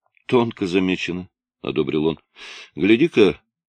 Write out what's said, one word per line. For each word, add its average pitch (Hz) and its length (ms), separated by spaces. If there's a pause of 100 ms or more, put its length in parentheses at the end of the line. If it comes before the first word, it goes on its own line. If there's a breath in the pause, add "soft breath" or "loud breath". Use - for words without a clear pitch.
(260)
«Тонко 117 400
замечено», — 90 640 (320)
одобрил 73 460
он. 78 120 (560 loud breath)
«Гляди-ка, 107 640 (280)